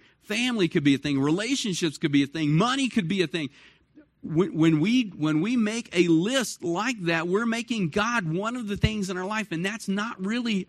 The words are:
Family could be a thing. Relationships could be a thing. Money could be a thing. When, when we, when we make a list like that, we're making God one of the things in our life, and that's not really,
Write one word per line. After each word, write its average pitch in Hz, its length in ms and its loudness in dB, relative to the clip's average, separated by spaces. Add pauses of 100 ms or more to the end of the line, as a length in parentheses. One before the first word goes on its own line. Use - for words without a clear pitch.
(220)
Family 220 460 0
could 156 160 0
be 139 100 6
a 131 40 0
thing. 143 200 -2
Relationships 175 800 0
could 151 140 -2
be 143 100 4
a 135 60 0
thing. 151 240 0
Money 247 360 2
could 190 200 0
be 190 140 0
a 160 40 2
thing. 160 240 -6 (680)
When, 170 380 0
when 160 220 6
we, 220 360 2
when 156 240 0
we 233 160 0
make 226 360 -2
a 175 160 4
list 202 560 0
like 202 380 -2
that, 165 260 0
we're 208 180 0
making 226 440 -2
God 214 380 0
one 208 280 -2
of 240 100 -8
the 202 100 -4
things 214 340 0
in 180 60 -4
our 185 80 -4
life, 214 280 -4
and 170 120 -4
that's 208 220 -6
not 202 360 -4
really, 220 460 -2